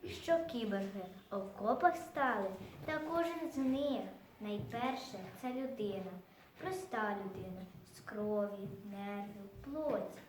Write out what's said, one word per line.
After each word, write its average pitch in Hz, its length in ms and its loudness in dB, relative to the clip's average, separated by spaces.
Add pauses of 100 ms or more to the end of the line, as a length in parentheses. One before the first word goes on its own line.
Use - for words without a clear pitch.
що 330 320 2 (140)
кіборги 196 520 0 (260)
в 202 60 -2
окопах 233 600 6
стали? 220 540 2 (340)
Та 311 140 0
кожен 330 520 2
з - 60 -4
них 262 460 4 (380)
найперше 233 800 -2 (220)
це 254 80 -2
людина, 208 640 -2 (500)
проста 226 640 0
людина, 185 380 -6 (320)
з - 60 -16
крові, 208 680 0 (160)
нервів, 202 640 -6 (160)
плоті. 285 540 0 (100)